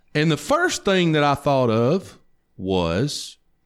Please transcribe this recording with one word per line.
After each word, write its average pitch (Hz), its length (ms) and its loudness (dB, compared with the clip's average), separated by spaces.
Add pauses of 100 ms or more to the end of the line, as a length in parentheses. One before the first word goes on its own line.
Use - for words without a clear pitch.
(120)
And 151 160 0
the 151 80 2
first - 480 0
thing 180 280 2
that 151 100 2
I 143 140 2
thought 135 340 0
of 123 480 0 (380)
was, 92 800 -2 (300)